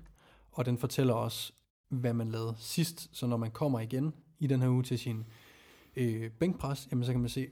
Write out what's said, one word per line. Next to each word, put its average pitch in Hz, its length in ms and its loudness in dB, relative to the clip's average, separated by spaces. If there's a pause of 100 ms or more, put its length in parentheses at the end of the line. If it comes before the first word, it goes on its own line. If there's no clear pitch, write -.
(520)
og 123 140 -2
den 123 120 2
fortæller 131 360 2
også, - 380 -4 (360)
hvad 123 240 0
man 117 160 0
lavede 113 300 -2
sidst. - 540 -4
Så - 140 -4
når 120 100 2
man 113 140 -2
kommer 131 300 0
igen 131 340 -2 (240)
i 151 80 0
den 131 160 4
her 127 60 6
uge 127 140 6
til 123 160 0
sin, 113 260 -4 (720)
øh, 113 340 0
bænkpres, 143 600 -2
jamen, 127 140 2
så 127 80 2
kan 123 80 2
man 120 100 0
se, 131 220 -2